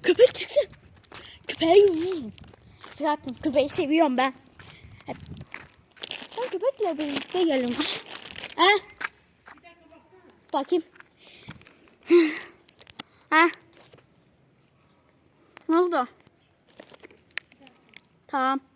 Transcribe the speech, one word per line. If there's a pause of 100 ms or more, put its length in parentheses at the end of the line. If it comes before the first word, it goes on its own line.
Köpek
çıksın. (840)
Köpeği
yiyeyim. (600)
Zaten (100)
köpeği
seviyorum
ben. (2000)
Ben
köpekle
birlikte
gelin. (800)
Ha? (1900)
Bakayım. (2500)
Ha? (2250)
Ne
oldu? (2250)
Tamam. (160)